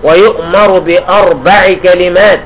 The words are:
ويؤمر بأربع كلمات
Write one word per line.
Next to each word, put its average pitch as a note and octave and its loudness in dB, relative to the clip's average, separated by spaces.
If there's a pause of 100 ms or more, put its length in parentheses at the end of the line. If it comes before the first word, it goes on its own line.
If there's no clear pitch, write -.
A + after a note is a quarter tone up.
ويؤمر F#3 0
بأربع F3+ 0
كلمات F3+ 0